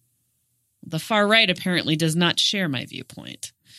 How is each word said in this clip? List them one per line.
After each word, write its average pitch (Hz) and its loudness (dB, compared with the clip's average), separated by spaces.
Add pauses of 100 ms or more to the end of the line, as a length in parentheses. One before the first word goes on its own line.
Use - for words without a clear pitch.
(840)
The 156 -6
far 208 2
right 220 4
apparently 170 0
does 160 0
not 175 2
share 190 0
my 131 -4
viewpoint. - -14 (260)